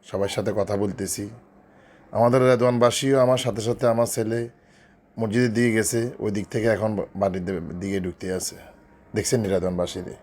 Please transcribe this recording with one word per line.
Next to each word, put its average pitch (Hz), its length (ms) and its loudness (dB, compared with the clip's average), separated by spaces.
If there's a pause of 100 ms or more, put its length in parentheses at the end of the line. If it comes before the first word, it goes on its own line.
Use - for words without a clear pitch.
সবার 98 240 -4
সাথে 104 280 -4
কথা 101 200 -2
বলতেছি। 101 540 -4 (800)
আমাদের 120 300 4
রেদওয়ানবাসীও 123 800 4
আমার 127 180 4
সাথে 117 220 -4
সাথে 120 260 -2
আমার 117 200 2
ছেলে 117 420 -4 (680)
মসজিদের 117 340 2
দিকে 117 200 2
গেছে, 117 460 0
ওই 107 120 -4
দিক 101 180 -4
থেকে 110 180 -2
এখন 107 360 0 (140)
বাড়ির 95 280 -2
দি-, 87 360 -6
দিকে 98 200 -4
ঢুকতে 92 320 -6
আছে। - 240 -6 (580)
দেখছেন 110 260 0
নি 104 80 -2
রেদওয়ানবাসীরে? 90 760 -2